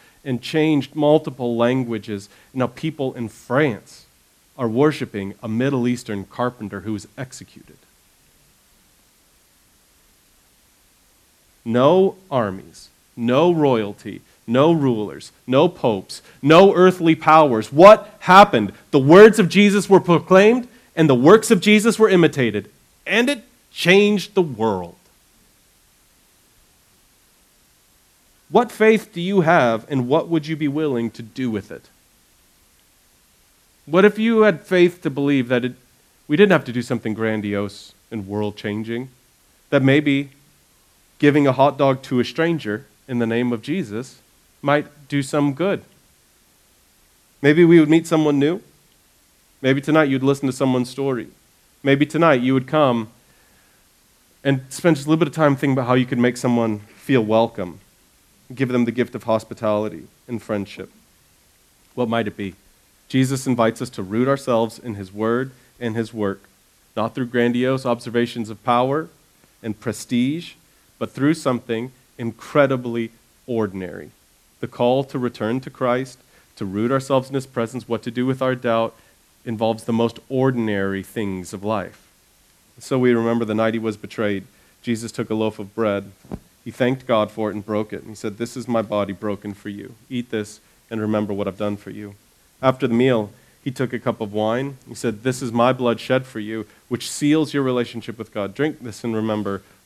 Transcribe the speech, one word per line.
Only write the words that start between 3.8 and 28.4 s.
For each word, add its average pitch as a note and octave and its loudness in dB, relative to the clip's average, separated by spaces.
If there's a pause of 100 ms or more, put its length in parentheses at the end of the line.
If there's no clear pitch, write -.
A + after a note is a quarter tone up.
are B2 -2
worshiping A2+ -2
a B2 -12
Middle B2 -2
Eastern A2 -6
carpenter A2 -8
who G#2+ -8
was G2+ -12 (100)
executed. - -18 (4000)
No D3 2 (140)
armies, G2 -6 (260)
no B2+ 2
royalty, A2+ -2 (240)
no C3+ 4
rulers, A2 -2 (160)
no C3+ 4
popes, A2+ -4 (220)
no E3+ 8
earthly F3+ 4
powers. D3+ 4
What G3 8
happened? F#3 6 (200)
The D3 4
words F#3+ 8
of F3 4
Jesus G3 2
were F#3 8
proclaimed G3 4 (280)
and D#3 4
the C3+ 6
works E3 6
of G#3+ 4
Jesus G#3+ 4
were A3 4
imitated, C3 2 (380)
and A#3 0
it C#4 -6 (260)
changed G3+ 2
the G3 2
world. G#2+ -4 (3500)